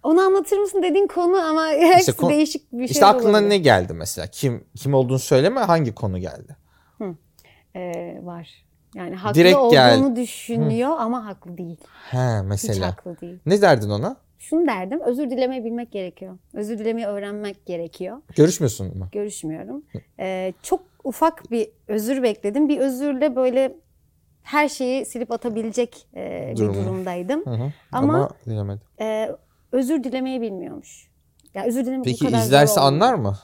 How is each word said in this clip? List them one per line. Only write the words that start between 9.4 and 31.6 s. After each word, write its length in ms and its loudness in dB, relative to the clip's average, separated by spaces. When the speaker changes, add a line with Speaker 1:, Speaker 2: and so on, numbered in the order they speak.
Speaker 2:
Direkt 160 10
Speaker 1:
olduğunu 140 4
Speaker 2:
gel-, 520 6
Speaker 1:
düşünüyor 680 -2
Speaker 2:
hı. 40 -2
Speaker 1:
ama 320 -6
haklı 320 -16
değil. 180 -14
Speaker 2:
He, 320 -2
mesela. 340 -4
Speaker 1:
Hiç 60 -2
haklı 380 -8
değil. 260 -16
Speaker 2:
Ne 160 2
derdin 280 4
ona? 260 -4
Speaker 1:
Şunu 280 0
derdim, 340 -4
özür 300 -4
dilemeyi 340 -4
bilmek 280 -8
gerekiyor. 460 -12
Özür 240 -8
dilemeyi 280 -4
öğrenmek 600 -10
gerekiyor. 520 -10
Speaker 2:
Görüşmüyorsun 640 0
mu? 140 -10
Speaker 1:
Görüşmüyorum. 680 -10
Speaker 2:
Hı. 60 -12
Speaker 1:
Ee, 320 -6
çok 180 -4
ufak 460 -4
bir 180 -2
özür 340 -2
bekledim. 460 0
Bir 100 0
özürle 580 -2
böyle 400 0
her 260 0
şeyi 380 -4
silip 260 -8
atabilecek, 760 -6
e, 360 -10
bir 40 -8
Speaker 2:
Durumu. 180 0
Speaker 1:
durumdaydım. 640 -6
Speaker 2:
Hı 40 -8
hı. 220 -4
Speaker 1:
Ama, 220 0
Speaker 2:
Ama 160 0
dilemedi. 340 -6
Speaker 1:
e, 300 -4
özür 320 0
dilemeyi 360 -4
bilmiyormuş. 680 -12
Ya 100 -8